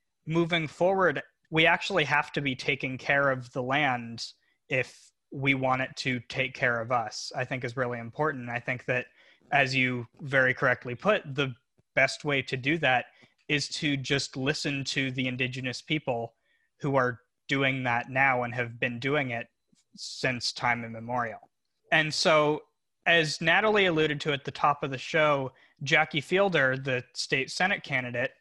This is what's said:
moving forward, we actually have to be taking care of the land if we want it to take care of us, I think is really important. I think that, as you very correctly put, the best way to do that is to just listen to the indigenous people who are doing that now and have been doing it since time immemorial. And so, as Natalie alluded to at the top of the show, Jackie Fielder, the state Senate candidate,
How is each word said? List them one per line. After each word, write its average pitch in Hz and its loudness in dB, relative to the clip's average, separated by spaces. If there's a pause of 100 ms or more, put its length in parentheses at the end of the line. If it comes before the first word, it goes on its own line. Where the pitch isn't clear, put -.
(260)
moving 165 2
forward, 175 2 (280)
we 160 4
actually 175 2
have 147 0
to 160 -2
be 139 -2
taking 131 -4
care 143 2
of 127 -4
the 135 -4
land 123 -2 (360)
if - -4 (220)
we 139 0
want 131 0
it 131 -8
to 127 -4 (100)
take 131 -4
care 120 0
of 117 -6
us, 117 -4
I 131 -2
think 127 -8
is 120 -6
really 120 -4
important. 123 -4
I 120 -6
think 123 -6
that, 127 -2 (460)
as 135 4
you 127 0 (140)
very 131 4
correctly 123 0
put, 190 0 (120)
the 131 -2 (400)
best - 2
way 143 0
to - -4
do 131 0
that 131 2 (420)
is 147 0
to 147 -2
just 135 -4
listen 139 -4
to 135 -4
the 127 -4
indigenous 127 -6
people 123 -4 (460)
who 139 0
are 123 2 (280)
doing 135 0
that 120 -2
now 131 2
and 120 -6
have 120 -4
been 120 -4
doing 135 -2
it 117 -8 (480)
since - -4
time 120 -2
immemorial. 113 -6 (400)
And 156 4
so, 151 4 (440)
as 165 4
Natalie 196 4
alluded 156 2
to 156 0
at 139 -4
the - -10
top 147 2
of 147 -4
the 131 -6
show, 143 2 (300)
Jackie 156 2
Fielder, 165 2
the 135 -4 (100)
state - -2
Senate 185 -2
candidate, 127 -4